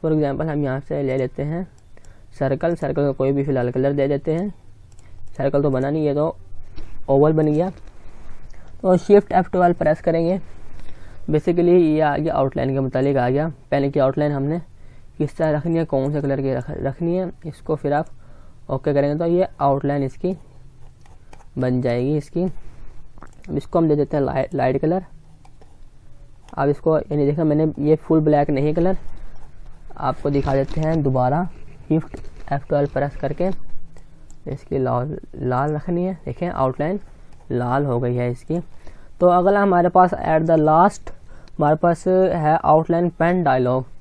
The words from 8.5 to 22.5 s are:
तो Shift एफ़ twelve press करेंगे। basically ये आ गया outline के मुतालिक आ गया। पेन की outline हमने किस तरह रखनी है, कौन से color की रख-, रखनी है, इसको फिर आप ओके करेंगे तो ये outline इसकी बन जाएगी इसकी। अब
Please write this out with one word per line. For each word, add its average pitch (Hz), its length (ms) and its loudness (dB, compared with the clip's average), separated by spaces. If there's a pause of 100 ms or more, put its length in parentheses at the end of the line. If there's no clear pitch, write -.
तो 185 160 4
Shift 202 340 6
एफ़ 180 200 2
twelve 175 220 4
press 160 280 0
करेंगे। 170 380 0 (920)
basically 170 400 2
ये 165 320 6
आ 147 160 2
गया 156 160 0
outline 135 400 0
के 135 60 0
मुतालिक 135 380 0
आ 123 120 2
गया। 147 220 0 (200)
पेन 139 200 2
की 143 80 0
outline 143 320 2
हमने 147 280 -2 (580)
किस 147 200 -4
तरह 156 200 0
रखनी 165 200 -2
है, 165 80 0
कौन 139 260 0
से 147 100 -2
color 139 200 -2
की 135 120 0
रख-, 127 180 -6
रखनी 165 440 -2
है, 185 160 -4 (140)
इसको 156 300 -6
फिर 143 180 -2
आप 156 140 0 (640)
ओके 139 240 -2
करेंगे 143 260 2
तो 170 60 -2
ये 175 220 2 (140)
outline 143 420 2
इसकी 170 320 -4 (1200)
बन 127 240 0
जाएगी 127 360 0
इसकी। 165 260 -4
अब - 1120 -8